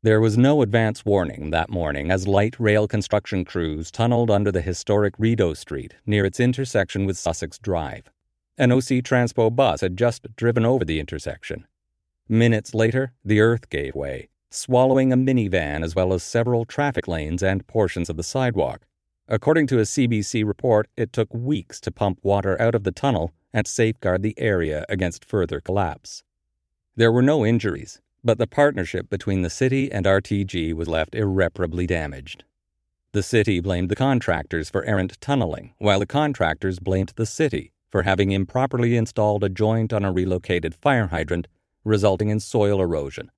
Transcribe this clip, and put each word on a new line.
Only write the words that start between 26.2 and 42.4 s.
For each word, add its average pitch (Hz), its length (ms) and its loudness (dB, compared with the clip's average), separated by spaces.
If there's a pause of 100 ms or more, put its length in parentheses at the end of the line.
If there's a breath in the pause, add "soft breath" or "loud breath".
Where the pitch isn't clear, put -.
There 113 160 4
were 123 120 4
no 143 200 2
injuries, 110 560 -2 (240)
but 113 160 0
the 113 80 0
partnership 117 640 0
between 95 320 -2
the 85 80 -2
city 135 400 0
and 98 160 -4
R 98 140 4
T 101 240 -2
G 82 300 -4
was 82 160 -4
left 80 260 -2
irreparably 92 720 0
damaged. 73 560 -6 (720)
The 101 100 0
city 104 380 2
blamed 90 280 -2
the 98 60 0
contractors 90 760 -2
for - 140 -4
errant 95 380 -2
tunneling, 120 560 -4
while 101 220 2
the 101 60 0
contractors 95 720 -2
blamed 92 360 -2
the 110 120 -2
city 107 440 -4 (180)
for 95 140 0
having 98 280 2
improperly 120 640 0
installed 104 480 0
a 98 40 0
joint 110 440 0
on 101 100 0
a 95 80 0
relocated 90 640 -2
fire 123 320 0
hydrant, 85 400 -4 (380)
resulting 104 420 2
in 107 140 0